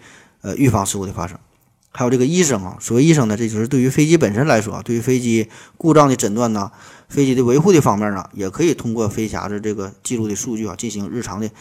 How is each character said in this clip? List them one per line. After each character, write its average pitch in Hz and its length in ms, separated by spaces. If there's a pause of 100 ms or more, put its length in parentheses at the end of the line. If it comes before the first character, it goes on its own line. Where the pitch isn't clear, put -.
(400)
呃， 98 160
预 135 120
防 101 160
事 101 140
故 95 80
的 98 60
发 82 140
生。 87 120 (540)
还 127 120
有 123 60
这 127 80
个 123 80
医 175 160
生 127 200
啊， 90 160
所 - 180
谓 131 60
医 160 120
生 131 140
呢， 107 80
这 113 120
就 107 100
是 117 100
对 139 120
于 131 80
飞 147 160
机 165 140
本 107 160
身 131 120
来 120 140
说 101 140
啊， 92 100
对 117 120
于 117 40
飞 127 180
机 113 300 (300)
故 160 160
障 147 140
的 127 80
诊 104 180
断 117 180
呐， 101 200 (360)
飞 143 160
机 131 100
的 127 80
维 120 140
护 180 160
的 156 80
方 107 180
面 104 140
呢， 95 220
也 95 160
可 156 140
以 151 100
通 117 180
过 110 160
飞 110 200
匣 95 200
子 104 120
这 107 120
个 101 300
记 127 140
录 110 120
的 101 60
数 113 220
据 113 100
啊， 90 100
进 117 140
行 101 180
日 113 140
常 101 180
的 110 80 (120)